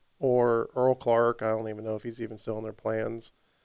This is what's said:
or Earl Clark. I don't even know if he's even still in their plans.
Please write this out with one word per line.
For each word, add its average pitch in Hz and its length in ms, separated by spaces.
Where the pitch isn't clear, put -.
or 120 560
Earl 127 200
Clark. 117 460
I 113 80
don't 110 200
even 107 140
know 110 120
if 107 80
he's 117 180
even 110 160
still 107 200
in 110 60
their 107 100
plans. 113 580